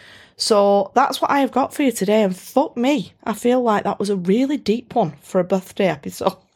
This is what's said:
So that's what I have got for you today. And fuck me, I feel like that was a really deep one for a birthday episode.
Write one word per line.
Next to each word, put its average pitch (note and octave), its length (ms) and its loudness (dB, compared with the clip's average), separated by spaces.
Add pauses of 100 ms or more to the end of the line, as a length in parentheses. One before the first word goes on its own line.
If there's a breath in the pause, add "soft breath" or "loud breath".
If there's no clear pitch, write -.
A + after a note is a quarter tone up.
(400 loud breath)
So G3+ 540 2
that's B3 260 2
what - 100 0
I C#4 100 2
have C4+ 120 0
got - 220 -2
for - 80 -2
you C4 100 2
today. G#3+ 300 0
And F#3 120 0
fuck - 400 -2
me, B3 380 -2 (120)
I A3 100 -4
feel B3 260 0
like A3 240 0
that G3 140 -4
was G3+ 100 -4
a G3+ 80 -2
really A3+ 400 0
deep - 380 -4
one F#3 260 0
for - 180 -4
a F3+ 60 2
birthday F#3+ 440 -2
episode. F3+ 500 -4 (180)